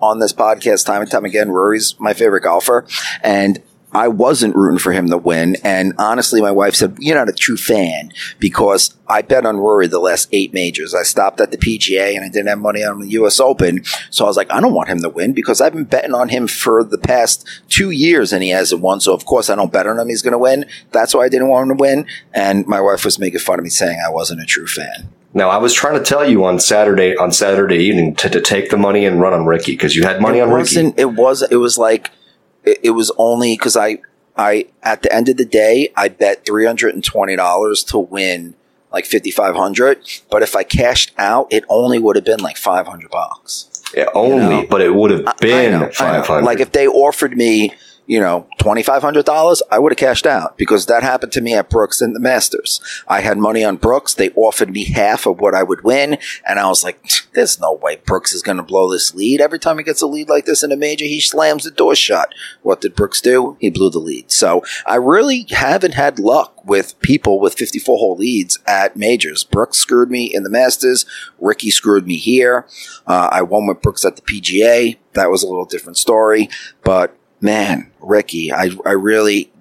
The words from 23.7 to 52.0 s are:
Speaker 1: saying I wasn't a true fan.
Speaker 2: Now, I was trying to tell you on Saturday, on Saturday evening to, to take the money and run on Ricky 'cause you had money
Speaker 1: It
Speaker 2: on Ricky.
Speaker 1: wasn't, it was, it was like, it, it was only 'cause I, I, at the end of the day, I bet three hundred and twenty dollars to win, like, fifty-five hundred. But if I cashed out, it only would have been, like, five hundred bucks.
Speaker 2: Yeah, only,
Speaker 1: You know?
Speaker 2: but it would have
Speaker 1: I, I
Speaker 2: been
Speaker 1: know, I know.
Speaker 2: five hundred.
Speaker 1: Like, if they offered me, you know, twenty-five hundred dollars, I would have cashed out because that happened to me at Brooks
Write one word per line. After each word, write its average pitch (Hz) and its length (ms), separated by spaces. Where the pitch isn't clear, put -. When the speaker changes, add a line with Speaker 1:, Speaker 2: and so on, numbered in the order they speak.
Speaker 1:
saying 85 360
I 82 60
wasn't 82 280
a 80 60
true - 220
fan. - 400
Speaker 2:
Now, 95 140
I 95 100
was 120 160
trying 147 240
to - 60
tell 143 240
you 101 160
on 90 160
Saturday, 98 560
on 90 160
Saturday 98 440
evening 85 400
to, - 120
to 87 120
take 98 300
the 104 60
money 101 280
and 90 160
run 92 120
on 82 140
Ricky 82 300
'cause - 200
you 82 80
had 95 160
money 113 180
Speaker 1:
It 123 40
Speaker 2:
on 120 80
Ricky. 123 100
Speaker 1:
wasn't, 139 380
it 127 140
was, 131 300
it 127 140
was 120 220
like, 113 320
it, 104 180
it 113 80
was 113 260
only 117 400
'cause 110 200
I, 107 220
I, 104 300
at 110 200
the - 120
end 120 140
of 131 80
the 135 80
day, 127 520
I 101 120
bet 98 360
three 107 220
hundred 117 280
and 95 100
twenty 95 320
dollars 92 480
to - 140
win, 90 560
like, 92 140
fifty-five 98 480
hundred. 101 460
But 107 100
if 107 140
I 98 80
cashed - 520
out, 107 360
it 107 160
only 120 320
would 107 160
have 101 80
been, 110 160
like, - 160
five 90 320
hundred 87 240
bucks. - 720
Speaker 2:
Yeah, 71 200
only, 123 280
Speaker 1:
You 101 60
know? - 60
Speaker 2:
but 98 120
it 90 140
would 104 180
have 82 140
Speaker 1:
I, - 40
I - 100
Speaker 2:
been 120 320
Speaker 1:
know, 90 60
I 73 80
know. - 60
Speaker 2:
five 78 340
hundred. 80 180
Speaker 1:
Like, 120 160
if 131 120
they 139 160
offered 139 480
me, 110 360
you 113 120
know, 87 300
twenty-five 113 440
hundred 147 220
dollars, 156 460
I - 80
would 143 140
have - 40
cashed 131 300
out 101 320
because 101 280
that 117 180
happened 127 280
to 127 80
me 117 140
at 101 160
Brooks 110 320